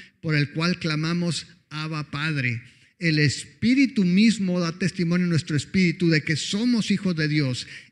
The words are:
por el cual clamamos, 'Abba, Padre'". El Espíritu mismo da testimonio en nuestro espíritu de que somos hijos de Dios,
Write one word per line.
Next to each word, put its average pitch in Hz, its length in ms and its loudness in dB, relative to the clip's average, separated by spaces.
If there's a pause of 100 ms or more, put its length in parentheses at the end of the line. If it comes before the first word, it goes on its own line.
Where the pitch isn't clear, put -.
(200)
por 156 160 -4
el 147 160 2
cual 170 280 -2
clamamos, 160 680 -4 (220)
'Abba, 156 400 -10
Padre'". 143 540 -4 (360)
El 160 200 0
Espíritu 214 840 2
mismo 185 560 2
da 170 200 -4
testimonio 180 460 0
en 175 40 0
nuestro 160 260 0
espíritu 170 540 0
de 151 140 4
que 156 120 -2
somos 220 540 -2
hijos 185 260 0
de 156 120 0
Dios, 147 400 -2 (240)